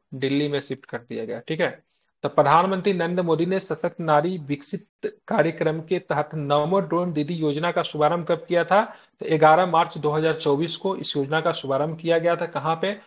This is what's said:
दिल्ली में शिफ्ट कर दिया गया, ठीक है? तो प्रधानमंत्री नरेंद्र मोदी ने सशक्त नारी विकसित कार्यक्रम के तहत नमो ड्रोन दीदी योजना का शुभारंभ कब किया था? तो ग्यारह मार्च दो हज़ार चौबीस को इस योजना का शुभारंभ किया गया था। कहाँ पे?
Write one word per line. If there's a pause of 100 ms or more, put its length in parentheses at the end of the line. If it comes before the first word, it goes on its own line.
(140)
दिल्ली
में
शिफ्ट
कर
दिया
गया,
ठीक
है? (320)
तो
प्रधानमंत्री
नरेंद्र
मोदी
ने
सशक्त
नारी
विकसित (180)
कार्यक्रम
के
तहत
नमो
ड्रोन
दीदी
योजना
का
शुभारंभ
कब
किया
था? (360)
तो
ग्यारह
मार्च
दो
हज़ार
चौबीस
को
इस
योजना
का
शुभारंभ
किया
गया
था।
कहाँ
पे?